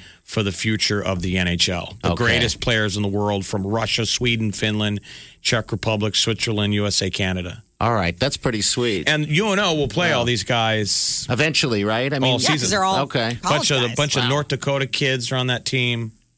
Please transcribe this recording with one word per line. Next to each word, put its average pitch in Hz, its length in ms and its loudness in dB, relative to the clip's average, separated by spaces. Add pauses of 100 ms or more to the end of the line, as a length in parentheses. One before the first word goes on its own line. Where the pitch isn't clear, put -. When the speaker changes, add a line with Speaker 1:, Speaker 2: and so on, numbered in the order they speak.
(240)
Speaker 1:
for - 180 -2
the 98 100 0
future 104 520 0
of 92 180 -2
the 92 160 0
N 90 100 2
H 87 220 2
L. 87 320 -6
The 85 120 2
Speaker 2:
Okay. 101 100 0
Speaker 1:
greatest 117 360 2
players 107 360 0
in 104 80 0
the 104 60 0
world 101 360 0
from 98 220 -4
Russia, 110 400 0
Sweden, 113 440 0
Finland, 107 480 0 (440)
Czech - 280 0
Republic, 107 440 0
Switzerland, 104 580 0
U 104 140 2
S 101 160 0
A, 95 80 -2
Canada. 92 500 -4 (200)
Speaker 2:
All 117 120 2
right, 87 260 0
that's 139 160 0
pretty 110 260 -2
sweet. 107 460 0
Speaker 1:
And 151 200 0
U 190 260 2
N 190 60 2
O 190 140 2
will 147 140 0
play 170 240 0
Speaker 2:
Wow. 135 80 2
Speaker 1:
all 120 60 0
these 120 180 0
guys 110 840 0
Speaker 2:
Eventually, 123 560 2
right? 120 280 0
I 143 60 -2
mean, 131 140 2
Speaker 1:
all 120 80 2
Speaker 3:
Yeah, 131 80 2
'cause 151 100 2
Speaker 1:
season. 120 120 0
Speaker 3:
they're 202 120 2
all 190 200 2
Speaker 2:
Okay. 120 380 -2
Speaker 3:
college 151 280 2
Speaker 1:
Bunch - 20 2
of, 135 160 2
Speaker 3:
guys. 117 80 -4
Speaker 1:
bunch 147 220 0
of 127 60 2
Speaker 2:
Wow. 123 60 0
Speaker 1:
North 147 200 0
Dakota 139 360 -2
kids 131 460 -2
are 131 60 0
on 127 100 0
that 123 160 -2
team. 120 480 -2 (260)